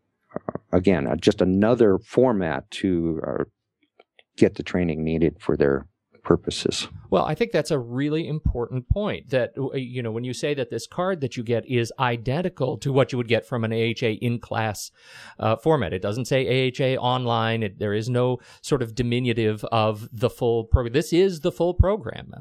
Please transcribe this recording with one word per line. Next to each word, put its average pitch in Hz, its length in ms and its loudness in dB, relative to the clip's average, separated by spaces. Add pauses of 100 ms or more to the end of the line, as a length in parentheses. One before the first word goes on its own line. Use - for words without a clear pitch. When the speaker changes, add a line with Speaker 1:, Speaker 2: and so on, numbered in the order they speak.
(720)
Speaker 1:
again, 90 360 4
uh, - 80 0
just - 260 4
another 101 580 4
format 95 720 0
to, 82 560 0
uh, 65 160 -2 (920)
get 98 200 4
the - 80 -8
training 82 400 -2
needed 80 360 2
for - 160 -2
their 69 300 2 (380)
purposes. - 640 0 (240)
Speaker 2:
Well, 185 140 2
I - 100 -2
think 233 160 -2
that's 156 180 0
a 156 80 0
really 139 500 -4
important 127 640 -4
point 160 400 -2
that, 123 280 0
uh, 135 180 -4
you 127 260 -6
know, 117 100 -4
when 117 120 -4
you 127 100 -6
say 147 220 -2
that 131 160 -4
this 117 160 -6
card 180 340 -4
that 131 160 -4
you 127 60 -4
get 113 240 0
is 117 320 -2
identical 131 800 -2
to 139 140 -4
what 131 200 2
you 131 60 -4
would 120 100 -2
get 113 180 2
from 117 180 -4
an 110 80 -2
A 113 80 -2
H 113 240 -2
A 110 100 0
in-class, 110 760 -4 (480)
uh, 110 200 2
format. 139 360 0
It 92 80 -4
doesn't 107 240 -4
say 131 220 0
A - 20 0
H 127 320 0
A 131 160 0
online. 117 640 0
It, 104 160 -4
there 104 160 -2
is 110 160 -2
no 123 300 0 (220)
sort 135 200 0
of 110 140 -6
diminutive 117 680 0
of 110 460 0
the 113 180 0
full 117 340 0
program. 117 300 2
This 170 200 2
is 180 280 4
the 175 100 0
full 175 220 2
program. 175 680 0